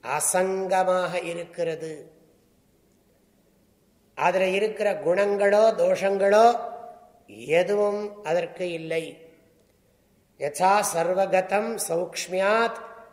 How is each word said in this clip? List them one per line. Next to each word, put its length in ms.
அசங்கமாக 1080
இருக்கிறது. 680
அதுல 320
இருக்கிற 380
குணங்களோ 640
தோஷங்களோ 720
எதுவும் 500
அதற்கு 480
இல்லை. 320
யதா 320
சர்வகதம் 840
சௌக்ஷ்மியாத் 1000